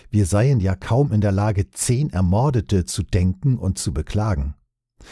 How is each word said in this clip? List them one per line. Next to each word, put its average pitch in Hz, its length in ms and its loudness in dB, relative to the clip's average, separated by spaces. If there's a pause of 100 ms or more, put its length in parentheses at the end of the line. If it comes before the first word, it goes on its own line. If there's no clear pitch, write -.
(100)
Wir 104 140 2
seien 110 360 2
ja 92 140 0
kaum 131 380 0
in 107 80 2
der 101 120 2
Lage, 98 380 0
zehn 131 400 -2
Ermordete 98 720 0
zu - 180 -6
denken 92 560 0
und 92 200 -2
zu - 140 -6
beklagen. 78 640 -2 (580)